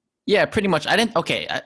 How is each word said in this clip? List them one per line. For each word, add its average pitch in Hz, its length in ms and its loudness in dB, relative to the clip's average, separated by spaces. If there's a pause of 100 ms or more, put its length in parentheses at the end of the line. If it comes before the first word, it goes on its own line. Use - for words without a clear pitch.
(260)
Yeah, 185 200 2
pretty 202 220 -2
much. 160 200 0
I 175 100 2
didn't, 226 180 0
okay, 127 340 -2
I, - 160 -4